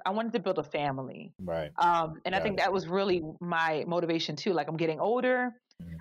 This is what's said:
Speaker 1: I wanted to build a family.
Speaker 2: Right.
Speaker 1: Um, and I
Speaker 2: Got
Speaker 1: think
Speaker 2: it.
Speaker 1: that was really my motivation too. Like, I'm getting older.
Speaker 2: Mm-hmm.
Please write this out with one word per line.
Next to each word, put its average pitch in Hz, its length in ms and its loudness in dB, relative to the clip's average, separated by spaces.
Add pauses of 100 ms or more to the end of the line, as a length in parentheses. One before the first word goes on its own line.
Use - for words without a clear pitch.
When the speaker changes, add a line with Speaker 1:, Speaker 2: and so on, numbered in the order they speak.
Speaker 1:
I 185 40 2
wanted 220 240 0
to 240 60 0
build 185 200 0
a 147 40 0
family. 135 760 -4
Speaker 2:
Right. 165 380 -2
Speaker 1:
Um, 165 480 4
and 180 100 0
I 196 40 2
Speaker 2:
Got - 40 2
Speaker 1:
think 202 160 0
Speaker 2:
it. 165 40 4
Speaker 1:
that 190 100 2
was 180 140 -2
really 185 340 2 (180)
my 165 480 0
motivation 170 480 0
too. 196 160 -2
Like, 160 160 0
I'm 160 100 -4
getting 156 220 0
older. 247 540 2 (280)
Speaker 2:
Mm-hmm. 170 200 -12